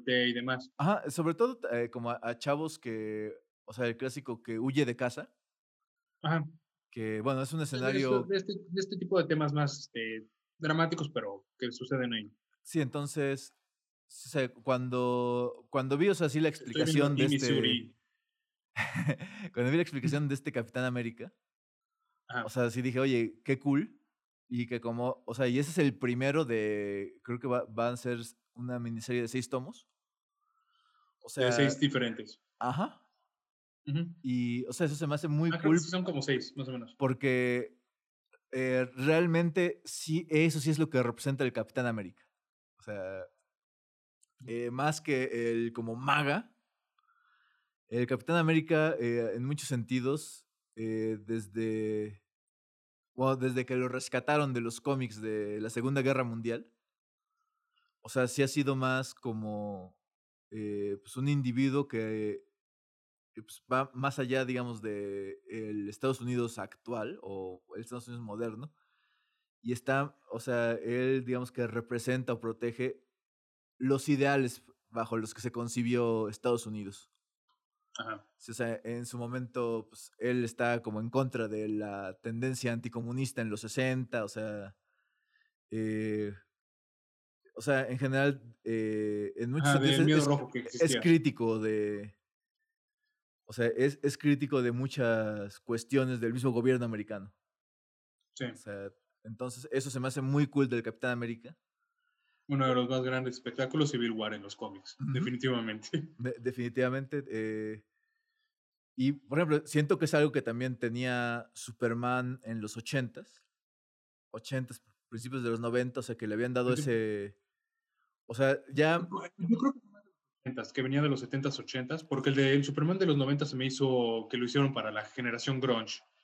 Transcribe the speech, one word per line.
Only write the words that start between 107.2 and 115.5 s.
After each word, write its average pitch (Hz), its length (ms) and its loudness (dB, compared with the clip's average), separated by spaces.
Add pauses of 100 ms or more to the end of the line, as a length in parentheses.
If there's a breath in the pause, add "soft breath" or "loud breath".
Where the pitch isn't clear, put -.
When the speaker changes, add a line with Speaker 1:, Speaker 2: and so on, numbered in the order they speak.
Speaker 2:
eh, 110 560 -4 (1080)
y, 269 180 2
por - 260 -4
ejemplo, 151 280 4
siento 147 320 4
que 165 60 0
es 147 80 0
algo 147 180 6
que 131 100 0
también 120 380 -4
tenía 120 760 -2
Superman 123 920 -2
en 113 180 -6
los 107 160 -8
ochentas, 131 640 -6 (880)
ochentas, 123 520 -6 (260)
principios 123 340 -6
de 117 80 2